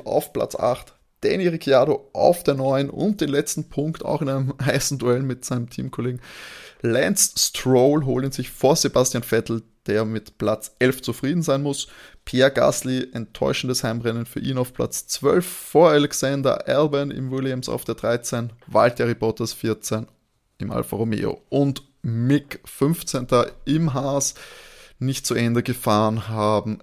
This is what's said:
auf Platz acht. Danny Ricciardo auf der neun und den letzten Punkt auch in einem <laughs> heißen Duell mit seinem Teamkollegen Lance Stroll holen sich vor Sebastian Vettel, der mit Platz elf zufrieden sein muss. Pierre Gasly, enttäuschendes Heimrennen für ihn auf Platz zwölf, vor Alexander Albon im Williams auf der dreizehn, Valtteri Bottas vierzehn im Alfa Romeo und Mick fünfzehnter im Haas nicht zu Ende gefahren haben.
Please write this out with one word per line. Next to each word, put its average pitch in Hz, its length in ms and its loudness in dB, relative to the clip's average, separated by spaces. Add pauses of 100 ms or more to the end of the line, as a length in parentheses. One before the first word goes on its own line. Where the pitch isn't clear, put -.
auf 147 300 -2
Platz - 200 -2
acht. - 380 -2 (300)
Danny 175 260 2
Ricciardo 143 640 2
auf - 320 4
der 139 100 2
neun 135 360 0
und 202 320 -2
den 143 80 0
letzten 143 400 -2
Punkt 156 340 -4
auch - 180 -2
in 139 60 -2
einem 135 300 -2
<laughs> 127 60 -4
heißen 135 340 0
Duell 123 240 2
mit 127 220 -6
seinem 120 260 -6
Teamkollegen 123 500 -6 (600)
Lance 139 560 2
Stroll 131 680 4
holen 131 280 -2
sich - 180 -8
vor 139 260 4
Sebastian 127 460 2
Vettel, 113 400 0 (240)
der 107 180 2
mit 110 320 -6
Platz 107 420 -2
elf 127 220 2
zufrieden 139 400 -2
sein 143 220 0
muss. 143 260 -6 (380)
Pierre 127 260 4
Gasly, 131 640 0
enttäuschendes 127 680 -4
Heimrennen 117 440 -2
für - 140 -8
ihn 135 180 -2
auf 123 160 -4
Platz - 320 -4
zwölf, 175 400 2
vor - 440 4
Alexander 139 800 2
Albon 143 420 2
im 131 200 -8
Williams 131 400 -4
auf 120 160 -4
der 117 80 -2
dreizehn, 120 580 -2 (140)
Valtteri 120 480 2
Bottas 110 400 -2
vierzehn - 520 -4 (520)
im 101 120 -6
Alfa 120 260 -4
Romeo 110 520 -2
und 139 340 0 (200)
Mick 127 640 0
fünfzehnter 127 840 0 (140)
im 156 300 0
Haas 139 400 -2 (640)
nicht 131 280 -2
zu 123 80 0
Ende 117 280 2
gefahren 110 680 0
haben. 107 540 0